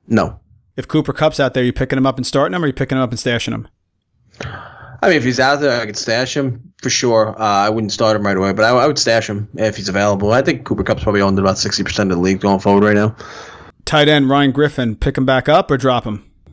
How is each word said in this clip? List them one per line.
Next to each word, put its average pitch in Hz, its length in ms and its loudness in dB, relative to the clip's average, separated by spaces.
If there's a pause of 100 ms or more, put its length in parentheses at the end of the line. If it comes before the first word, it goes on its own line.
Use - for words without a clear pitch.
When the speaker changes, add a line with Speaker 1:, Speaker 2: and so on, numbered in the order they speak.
Speaker 1:
No. 107 340 0 (360)
Speaker 2:
If 127 100 -10
Cooper 151 280 -2
Kupp's 156 260 0
out 131 140 0
there, 127 100 0
you 123 80 0
picking 135 240 -2
him 131 100 2
up 127 120 0
and 123 80 -4
starting 147 280 0
him, 175 80 -4
or 156 40 0
you 131 80 -2
picking 135 240 -4
him 131 40 0
up 117 80 -2
and 120 80 -8
stashing 120 360 -2
him? 110 120 -10 (760)
Speaker 1:
I - 680 -8
mean, 170 80 4
if 127 80 0
he's 127 160 0
out 139 200 2
there, 127 200 0
I 110 60 -6
could 104 100 -10
stash 120 400 -2
him 127 360 -6 (100)
for 123 80 -2
sure. 113 380 2 (120)
Uh, 110 40 -4
I 101 260 2
wouldn't 110 220 -4
start 110 240 0
him 104 80 -2
right 98 120 0
away, 95 160 0
but 107 120 2
I, 113 60 4
I 123 160 4
would 151 120 0
stash 113 300 0
him 104 280 -6
if 107 200 -2
he's 101 120 -8
available. 101 440 0
I 127 100 2
think 143 220 -2
Cooper 95 200 -4
Kupp's - 180 -2
probably 101 200 2
owned 98 160 2
about 95 200 0
sixty - 240 -4
percent 98 300 -2
of 87 60 -2
the 87 40 0
league 95 180 0
going 98 200 2
forward 101 240 4
right 104 100 4
now. 107 220 2 (680)
Speaker 2:
Tight 151 240 4
end 147 220 4
Ryan 139 220 4
Griffin, 135 440 0
pick - 220 -2
him 131 80 2
back 131 220 2
up 165 220 4
or 143 60 2
drop 123 280 0
him? 104 260 -10 (220)